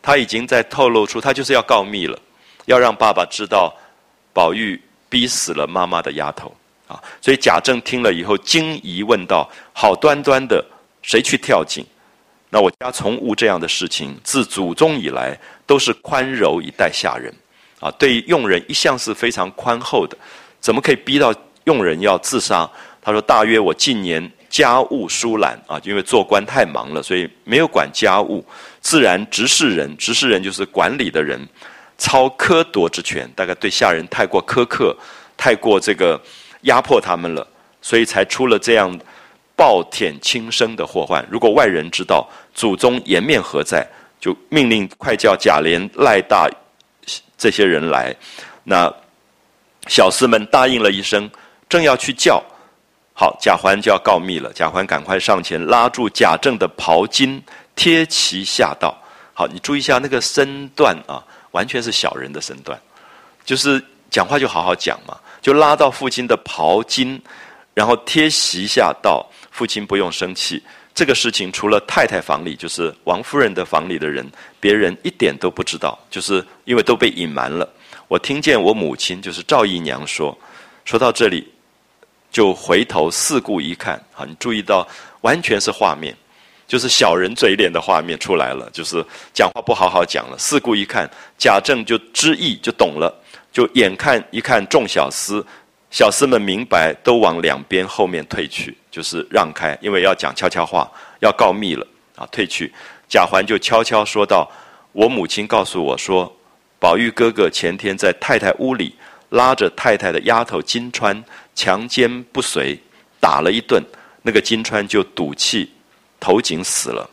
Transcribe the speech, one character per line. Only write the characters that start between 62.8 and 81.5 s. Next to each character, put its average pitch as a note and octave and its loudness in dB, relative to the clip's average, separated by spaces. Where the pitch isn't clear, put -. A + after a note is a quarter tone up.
就 C3 -2
是 C3+ 2
讲 F#2 2
话 C#3+ 0
就 C#3 2
好 E2+ -2
好 F2+ 0
讲 - -6
嘛， - -16
就 C3+ 2
拉 D3+ 6
到 D3 4
父 C3 -6
亲 B2 -6
的 A#2 2
袍 E2+ 0
襟， C3 -4
然 G#2 2
后 A#2+ 4
贴 D#3 0
席 - -2
下 F#2 2
道 D#2+ 2
：“父 - -6
亲 G#2 -6
不 G2+ -2
用 F#2 0
生 F#2 -6
气， - -6
这 E3+ 2
个 C3 4
事 A#2 -2
情 F#2+ -4
除 G#2 -4
了 G#2 4
太 D3+ 0
太 G2+ -2
房 D2+ -4
里， E2 -8
就 E2 -14
是 D#2+ -6
王 F2+ -2
夫 - -4
人 A2+ 2
的 F2+ -4
房 E2 -2
里 F2 -6
的 D#2 -4
人， C2+ -8
别 G2+ 4
人 F#2+ 2
一 F3+ -6
点 E2 -2
都 F2+ -2
不 F2+ -8
知 - -8
道， D2+ -6
就 F#2+ -10
是 G2 -2
因 B2 0
为 A2 2
都 B2 2
被 A2+ 2
隐 E2+ -6
瞒 C2 -6
了。 E2+ -6
我 F2+ 0
听 C#3+ -6
见 C3 2
我 G2 4
母 E2 -4
亲， F#2 -8
就 F#2+ -10
是 E2+ -12
赵 B2 2
姨 F2+ -4
娘 D2 -8
说。” D2 -6
说 - -2
到 B2+ 4
这 A2+ 2
里， E2+ -4